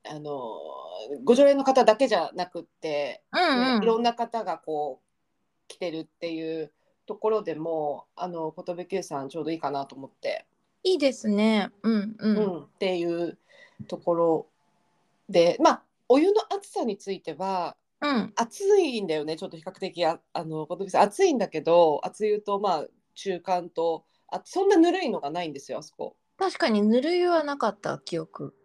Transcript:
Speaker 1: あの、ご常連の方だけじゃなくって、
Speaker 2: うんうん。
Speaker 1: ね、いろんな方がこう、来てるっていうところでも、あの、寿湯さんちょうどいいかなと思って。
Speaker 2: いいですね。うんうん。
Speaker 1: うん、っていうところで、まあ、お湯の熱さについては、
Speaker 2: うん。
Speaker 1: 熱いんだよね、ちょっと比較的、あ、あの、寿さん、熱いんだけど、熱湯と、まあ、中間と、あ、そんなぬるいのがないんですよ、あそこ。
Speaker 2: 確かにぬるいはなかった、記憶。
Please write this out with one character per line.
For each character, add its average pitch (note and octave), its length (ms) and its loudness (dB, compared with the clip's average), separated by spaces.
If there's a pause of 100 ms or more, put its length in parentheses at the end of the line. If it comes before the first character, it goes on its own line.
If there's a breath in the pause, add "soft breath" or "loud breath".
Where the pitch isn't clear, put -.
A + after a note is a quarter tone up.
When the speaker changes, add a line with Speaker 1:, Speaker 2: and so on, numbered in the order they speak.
Speaker 1:
あ D3+ 140 -14
の、 B2+ 420 -10 (640)
ご A#3+ 100 6
常 C#4 100 8
連 C#4 120 8
の C4+ 80 -2
方 C4 200 4
だ G#3+ 120 6
け C4 120 2
じ G#3 60 2
ゃ E3+ 200 0
な F3 120 -6
く F3 160 -12
っ - 20 -18
て、 D3 580 -6 (100)
Speaker 2:
う - 40 -4
ん E4 40 2
う C4 360 2
ん。 G#3 40 4
Speaker 1:
ね、 F#3+ 40 -2
い - 20 2
ろ A3+ 120 2
ん A#3+ 40 -2
な A#3 120 2
方 A3+ 300 -6
が E3+ 140 -4
こ D3 440 -6
う、 - 60 -20 (600)
来 - 80 -20
て F3+ 140 -6
る D#3+ 100 -8
っ D#3 40 -12
て E3+ 280 -10
い D#3+ 300 -6
う D3+ 100 -12 (340)
と G3+ 100 -10
こ G#3+ 140 -2
ろ G#3+ 120 0
で D#3+ 120 -6
も、 D#3 520 -6 (100)
あ F3+ 120 -6
の、 D#3+ 280 -8
寿 F3 340 -10
湯 F#3 120 -4
さ D3 200 -8
ん C3+ 60 -8
ち E3 100 -10
ょ D3+ 40 -6
う - 20 -6
ど D#3 60 -4
い E3 40 -2
い D#3+ 60 -8
か C#3 100 -4
な C#3 160 -6
と - 80 -20
思 C3+ 140 -16
っ - 20 -20
て。 - 340 -10 (380)
Speaker 2:
い F#4 120 2
い D#4 40 0
で C4+ 140 2
す A3+ 160 -6
ね。 G#3 420 2 (120)
う A3 60 0
ん G#3+ 300 -2
う G#3+ 160 0
ん。 - 20 2
Speaker 1:
う G#3+ 40 0
ん、 F3+ 240 -2
っ - 40 -20 (100)
て F#3 200 0
い E3+ 60 -2
う E3+ 340 -4 (480 soft breath)
と E3+ 120 -10
こ E3+ 160 0
ろ E3 320 2 (840)
で、 F3 320 4
ま D#4 100 8
あ、 - 120 -2 (260)
お C4 100 6
湯 F#4 140 6
の G#4+ 180 6
熱 G4+ 220 -6
さ F4+ 120 -4
に G#3 140 -4
つ G3 140 -10
い F3+ 80 -6
て E3 140 -10
は、 F3+ 420 -4 (240)
Speaker 2:
う D4 60 -4
ん。 B3+ 280 -2
Speaker 1:
熱 A#3 300 -4 (160)
い B3+ 200 0
ん G3 60 -6
だ D#3+ 80 0
よ D3+ 100 -2
ね、 D#3+ 120 -4
ち F#3+ 80 -10
ょ - 20 -10
っ - 40 -12
と E3 60 -16
比 D#3+ 60 -18
較 F#3 100 -12
的、 F3 320 -4
あ、 E3 160 0 (120)
あ E3 120 -6
の、 D#3 240 -8
寿 F#3 220 -8
さ E3 80 2
ん、 E3+ 40 8
熱 G#3 220 2
い F4 80 4
ん B3+ 60 0
だ G3 80 0
け D#3 140 -6
ど、 D#3+ 440 6
熱 G#3+ 220 -6
湯 G#3 140 0
と、 G3+ 180 -2
ま F#3+ 200 0
あ、 C3+ 80 -8 (280)
中 F#3 260 -6
間 F3 300 -4
と、 E3 340 -4 (220)
あ、 F#3 180 -8
そ F#4+ 200 -2
ん G4 40 4
な G4+ 80 6
ぬ E4+ 140 6
る F#4 140 -2
い B3 60 -2
の E3+ 100 -4
が C#3+ 100 -6
な F3 140 -4
い D#3+ 40 -6
ん D3 40 -8
で C3+ 80 -12
す - 100 -20
よ、 A2+ 80 -6
あ - 60 -10
そ - 100 -20
こ。 - 220 -12 (200)
Speaker 2:
確 F#4+ 220 -2
か D4+ 100 2
に G#3 140 2
ぬ A3+ 180 4
る D#4+ 140 0
い F4+ 100 2
は E4+ 200 2
な C#4+ 120 -4
か C4 120 0
っ G3 100 -6
た、 C#3+ 220 -6
記 - 180 -6
憶。 D3+ 460 -12